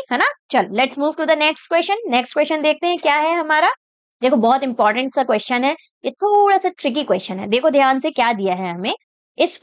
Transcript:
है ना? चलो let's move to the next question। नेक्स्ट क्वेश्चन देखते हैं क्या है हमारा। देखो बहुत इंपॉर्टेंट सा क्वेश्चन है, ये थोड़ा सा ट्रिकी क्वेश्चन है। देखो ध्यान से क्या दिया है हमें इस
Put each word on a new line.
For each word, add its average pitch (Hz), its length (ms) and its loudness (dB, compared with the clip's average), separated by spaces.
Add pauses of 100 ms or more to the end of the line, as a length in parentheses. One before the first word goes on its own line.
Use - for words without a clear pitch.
(120)
है 247 60 0
ना? 381 80 2 (260)
चलो 214 260 0
let's 262 220 -2
move 302 200 -2
to 311 100 -2
the 311 80 2
next 302 360 -2
question। 392 360 -2
नेक्स्ट 240 240 -2
क्वेश्चन 302 280 0
देखते 302 260 0
हैं 349 120 0
क्या 294 180 2
है 311 180 0
हमारा। 311 340 2 (520)
देखो 254 160 2
बहुत 247 260 2
इंपॉर्टेंट 240 520 0
सा - 80 2
क्वेश्चन 247 400 -2
है, 294 120 0 (300)
ये 262 80 -4
थोड़ा 403 440 4
सा 381 120 -2 (100)
ट्रिकी 285 240 -2
क्वेश्चन 190 360 -4
है। 208 100 -8
देखो 254 200 2
ध्यान 269 300 4
से 311 120 -2
क्या 240 220 0
दिया 190 220 -2
है 180 180 -6
हमें 202 200 -6 (440)
इस 339 240 0